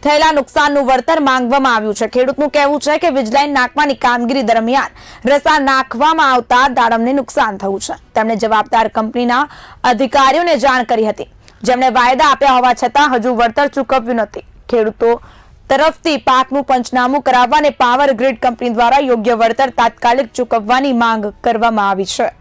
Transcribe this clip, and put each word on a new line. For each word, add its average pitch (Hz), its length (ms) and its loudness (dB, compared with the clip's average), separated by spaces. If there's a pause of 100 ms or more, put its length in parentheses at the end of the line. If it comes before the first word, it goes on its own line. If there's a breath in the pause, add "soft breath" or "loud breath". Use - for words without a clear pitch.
થયેલા 302 280 2
નુકસાનનું 285 560 0
વળતર 269 400 0
માંગવામાં 262 480 0
આવ્યું 214 240 -4
છે. 220 80 -2
ખેડૂતનું 269 480 -2
કહેવું 285 280 0
છે 302 140 0
કે 339 160 0
વીજ 240 220 -2
લાઇન 285 220 0
નાખવાની 269 460 -2
કામગીરી 240 460 0
દરમિયાન 233 420 0 (380 loud breath)
રસા 302 280 2 (120)
નાખવામાં 269 640 0
આવતા 247 300 2 (120)
દાડમને 233 360 0
નુકસાન 247 460 -2
થયું 196 280 -6
છે. - 100 -10 (180)
તેમણે 220 220 -2
જવાબદાર 220 540 0
કંપનીના 240 540 -2 (460 loud breath)
અધિકારીઓને 269 640 2 (120)
જાણ 254 260 0
કરી 220 160 0
હતી, - 240 -8 (300 soft breath)
જેમણે 247 360 2
વાયદા 254 360 2
આપ્યા 262 240 2
હોવા 247 240 2
છતાં 269 340 2
હજુ 240 240 0
વળતર 247 380 0
ચૂકવ્યું 247 460 -2
નથી. - 200 -16 (260)
ખેડૂતો 226 400 0 (600 loud breath)
તરફથી 302 560 0
પાકનું 262 380 0
પંચનામું 254 580 -2
કરાવવા 247 360 2
અને 294 200 2
પાવર 262 400 2
ગ્રીડ 247 220 0
કંપની 240 340 -2
દ્વારા 240 320 2
યોગ્ય 233 320 0
વળતર 226 400 0
તાત્કાલિક 240 540 0
ચૂકવવાની 247 600 -2
માંગ 226 320 0 (200)
કરવામાં 226 440 0
આવી 196 220 -2
છે. - 160 -4 (140)